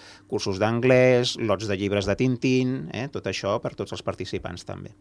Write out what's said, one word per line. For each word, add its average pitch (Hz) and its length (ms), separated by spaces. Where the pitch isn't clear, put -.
cursos 101 320
d'anglès, 123 800
lots 107 260
de 101 120
llibres 101 260
de 98 120
Tintín, 127 760
eh? 120 160
Tot 95 160
això 98 380
per 127 120
tots - 180
els 90 100
participants 90 640
també. 95 240